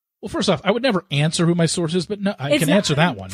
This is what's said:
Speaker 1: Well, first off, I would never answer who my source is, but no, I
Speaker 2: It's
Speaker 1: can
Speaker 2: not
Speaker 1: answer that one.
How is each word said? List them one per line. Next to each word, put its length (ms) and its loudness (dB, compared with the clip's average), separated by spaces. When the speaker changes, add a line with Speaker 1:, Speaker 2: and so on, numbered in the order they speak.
Speaker 1:
Well, 80 -10
first 200 -2
off, 140 2
I 80 0
would 120 -2
never 260 0
answer 360 0
who 100 4
my 100 2
source 300 -2
is, 100 -2
but 160 -8
no, 160 -2
I 140 -4
Speaker 2:
It's 80 4
Speaker 1:
can 100 0
Speaker 2:
not 60 4
Speaker 1:
answer 200 2
that 200 2
one. 180 -12